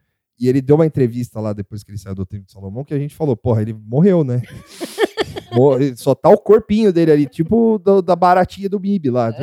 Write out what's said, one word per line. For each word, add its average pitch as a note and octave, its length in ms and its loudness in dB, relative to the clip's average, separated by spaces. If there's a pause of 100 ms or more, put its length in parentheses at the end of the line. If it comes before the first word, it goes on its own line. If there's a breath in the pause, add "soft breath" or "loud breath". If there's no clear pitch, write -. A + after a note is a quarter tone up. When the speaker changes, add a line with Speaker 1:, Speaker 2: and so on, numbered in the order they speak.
(400)
Speaker 1:
E B2 80 0
ele C3+ 120 2
deu C3 160 2
uma D#3+ 100 4
entrevista A#2+ 540 -4
lá G#2+ 120 -4
depois G#2 320 -12
que - 60 -20
ele G#2 80 -12
saiu G2 180 -12
do F#2+ 100 -8
Templo G2 200 -16
de - 60 -20
Salomão, G2 320 -14
que D#3 100 -10
a C#3+ 40 -2
gente C#3+ 160 -8
falou, C#3+ 220 -2
"Porra, A2+ 260 0
ele A2 100 -6
morreu, C#3+ 520 2
né?" B2 180 -2
<laughs> - 1080 -10
Mo-, C3 240 2
ele C3 200 -2
só C3+ 180 -2
tá - 140 0
o G3+ 100 8
corpinho G#3 540 0
dele E3 180 2
ali, D3 160 4
tipo G#3+ 520 0
do, G3 240 2
da F3+ 120 0
baratinha F3+ 540 2
do G3 100 -4
Mib F#3+ 320 -2
lá. A#2+ 180 0
Speaker 2:
É, A2+ 40 -4 (100)